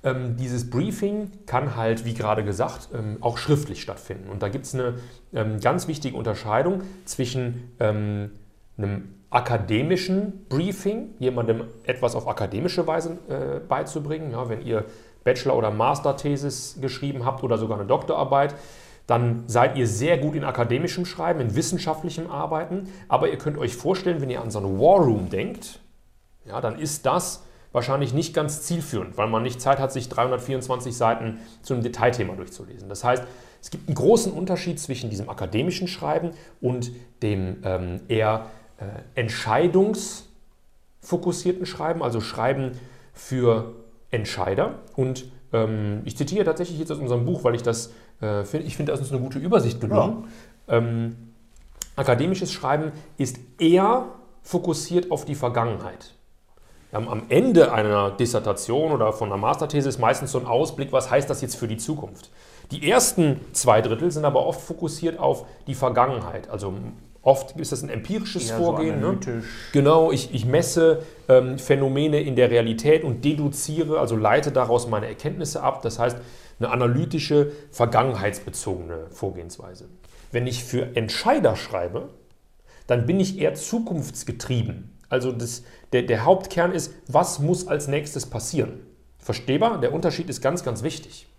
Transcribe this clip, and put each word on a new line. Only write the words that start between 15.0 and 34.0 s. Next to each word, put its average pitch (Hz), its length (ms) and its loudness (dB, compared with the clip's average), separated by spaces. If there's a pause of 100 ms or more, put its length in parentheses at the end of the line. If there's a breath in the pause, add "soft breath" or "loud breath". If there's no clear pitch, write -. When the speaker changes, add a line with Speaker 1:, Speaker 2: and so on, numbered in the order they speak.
Speaker 1:
Bachelor- 131 320 2
oder 110 160 2
Masterthesis 139 1080 -2
geschrieben 131 420 -4
habt 127 180 -2
oder 117 160 2
sogar 107 220 -2
eine 98 80 -6
Doktorarbeit, 143 680 2 (520 loud breath)
dann 120 400 2
seid 117 300 4
ihr 120 100 2
sehr 135 300 2
gut 147 180 -2
in 147 80 -2
akademischem 139 600 0
Schreiben, 170 340 -2
in 110 160 -2
wissenschaftlichem 165 760 -2
Arbeiten. 156 600 -4 (180 loud breath)
Aber 160 220 4
ihr 156 80 -2
könnt 147 200 -4
euch - 200 -4
vorstellen, 180 420 0
wenn 135 100 -2
ihr 123 120 -4
an 113 100 -6
so 107 80 -4
eine 98 80 -2
War 135 320 6
Room 107 300 4
denkt, - 500 -6 (680)
ja, 107 140 -10
dann 117 180 -2
ist 151 280 -6
das 170 400 0 (260 soft breath)
wahrscheinlich 131 420 0
nicht 165 220 -2
ganz 147 260 -2
zielführend, 117 560 -4
weil 104 100 2
man 113 140 2
nicht 123 180 -4
Zeit 135 200 4
hat, 135 120 0
sich 120 160 -6
dreihundertvierundzwanzig 127 880 -2
Seiten 113 440 0 (240 loud breath)
zu 135 100 -4
einem 120 80 0
Detailthema 117 540 0
durchzulesen. 98 520 -14
Das 101 160 -10
heißt, 123 200 2 (400 loud breath)
es - 80 -14
gibt - 180 -8
einen 143 60 0
großen 202 360 4